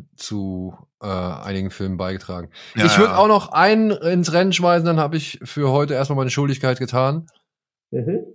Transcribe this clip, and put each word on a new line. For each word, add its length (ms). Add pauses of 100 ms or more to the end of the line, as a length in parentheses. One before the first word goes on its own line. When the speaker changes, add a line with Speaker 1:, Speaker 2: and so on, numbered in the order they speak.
(180)
Speaker 1:
zu, 560 (280)
äh, 60
einigen 600
Filmen 280
beigetragen. 520 (260)
Speaker 2:
Ja, 100
Speaker 1:
Ich 120
würd 120
Speaker 2:
ja. 80
Speaker 1:
auch 100
noch 220
einen 420
ins 420
Rennen 200
schmeißen, 320
dann 140
hab 140
ich 300
für 280
heute 220
erstmal 240
meine 140
Schuldigkeit 480
getan. 480 (640)
Speaker 2:
Mhm. 280 (160)